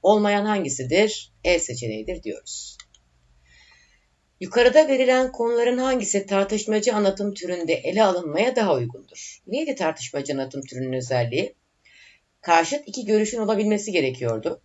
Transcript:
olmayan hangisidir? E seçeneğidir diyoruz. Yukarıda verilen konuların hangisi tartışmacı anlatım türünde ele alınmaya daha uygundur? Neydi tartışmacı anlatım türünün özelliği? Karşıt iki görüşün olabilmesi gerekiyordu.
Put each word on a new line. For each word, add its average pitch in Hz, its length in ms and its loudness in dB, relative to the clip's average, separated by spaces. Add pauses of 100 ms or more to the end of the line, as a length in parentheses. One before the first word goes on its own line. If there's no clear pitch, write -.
olmayan 202 440 4
hangisidir? 190 880 -2 (100)
E 170 160 2
seçeneğidir 120 640 -8
diyoruz. - 540 -14 (1600)
Yukarıda 247 480 6
verilen 254 440 4
konuların 240 460 0
hangisi 247 480 0
tartışmacı 208 720 0
anlatım 202 380 0
türünde 175 400 -4
ele 190 300 0
alınmaya 185 520 0
daha 208 180 2
uygundur? - 760 -8
Neydi 285 280 -4
tartışmacı 151 580 -6
anlatım 135 280 -6
türünün 131 320 -8
özelliği? 123 600 -2 (840)
Karşıt 170 440 2
iki 226 200 -10
görüşün 214 340 0
olabilmesi 208 520 0
gerekiyordu. 131 720 -2